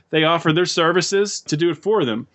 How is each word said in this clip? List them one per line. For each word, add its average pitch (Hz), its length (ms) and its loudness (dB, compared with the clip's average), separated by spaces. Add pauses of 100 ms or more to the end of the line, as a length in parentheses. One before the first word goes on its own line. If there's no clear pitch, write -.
(120)
they 160 120 2
offer 160 300 2
their 175 120 2
services 180 760 0
to - 160 -4
do 170 140 0
it 156 60 -6
for 202 280 0
them. 120 300 -4